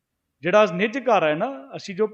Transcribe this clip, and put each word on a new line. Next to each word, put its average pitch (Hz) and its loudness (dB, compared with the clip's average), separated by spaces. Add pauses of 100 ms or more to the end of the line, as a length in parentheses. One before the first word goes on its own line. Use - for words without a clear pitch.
(400)
ਜਿਹੜਾ 202 4
ਨਿਜ 214 -2
ਘਰ 226 2
ਹੈ 151 2
ਨਾ, 269 -6
ਅਸੀਂ 190 -12
ਜੋ 214 -2